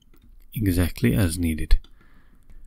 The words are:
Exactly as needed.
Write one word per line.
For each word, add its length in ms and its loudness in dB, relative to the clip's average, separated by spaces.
Exactly 600 -2
as 240 -2
needed. 400 2